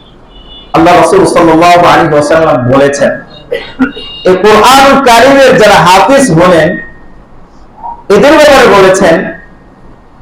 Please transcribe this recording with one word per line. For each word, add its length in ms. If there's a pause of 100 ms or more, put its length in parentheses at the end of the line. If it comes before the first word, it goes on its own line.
(720)
আল্লাহ 280
রাসূল 260
সাল্লাল্লাহু 600
আলাইহি 260
ওয়াসাল্লাম 580
বলেছেন, 400 (1160)
এই 120
কোরআনুল 680
কারীমের 520
যারা 180
হাফেজ 580
হলেন, 460 (1300)
এদের 240
ব্যাপারে 500
বলেছেন, 320 (1080)